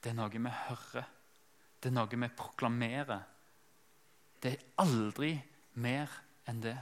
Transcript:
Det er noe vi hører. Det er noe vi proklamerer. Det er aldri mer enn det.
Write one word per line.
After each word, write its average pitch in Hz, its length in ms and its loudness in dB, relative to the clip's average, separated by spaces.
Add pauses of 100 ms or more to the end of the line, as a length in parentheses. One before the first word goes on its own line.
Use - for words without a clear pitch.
Det 120 80 -4
er 117 80 -2
noe 107 160 0
vi 117 300 -2
hører. - 500 -6 (640)
Det 127 140 0
er 123 80 4
noe 107 100 4
vi 120 320 0
proklamerer. 117 800 0 (1160)
Det 127 140 0
er - 120 -16 (140)
aldri 139 540 4 (420)
mer 131 420 -2 (300)
enn 113 160 -4
det. 117 160 -4